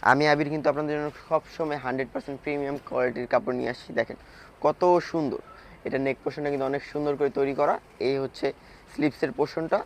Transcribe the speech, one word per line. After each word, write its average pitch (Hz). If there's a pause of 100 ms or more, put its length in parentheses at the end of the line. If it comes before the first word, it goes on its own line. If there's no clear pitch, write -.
(100)
আমি 139
আবির 147
কিন্তু 151
আপনাদের 147
জন্য 147 (180)
সবসময় 156
হান্ড্রেড 127
পার্সেন্ট 143
প্রিমিয়াম 143 (120)
কোয়ালিটির 123
কাপড় 127
নিয়ে 123
আসি। - (100)
দেখেন - (480)
কত 151 (280)
সুন্দর, 147 (460)
এটা 139
নেক 135
পোর্শনটা 147
কিন্তু 135
অনেক 139 (100)
সুন্দর 147
করে 143
তৈরি 139
করা। 147 (340)
এই 135
হচ্ছে 135 (460)
স্লিভসের 147
পোর্শনটা। 160